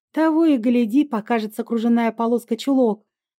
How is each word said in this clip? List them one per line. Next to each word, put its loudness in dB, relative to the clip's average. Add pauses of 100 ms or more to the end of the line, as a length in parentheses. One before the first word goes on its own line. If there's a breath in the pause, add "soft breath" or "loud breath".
(120)
Того 2
и 4
гляди, 0
покажется -4
кружевная 0
полоска -2
чулок. 0 (340)